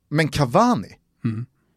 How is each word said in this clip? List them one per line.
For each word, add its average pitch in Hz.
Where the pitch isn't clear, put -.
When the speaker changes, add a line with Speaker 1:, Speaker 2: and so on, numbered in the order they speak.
Speaker 1:
Men 151
Cavani, 147
Speaker 2:
Mm. 117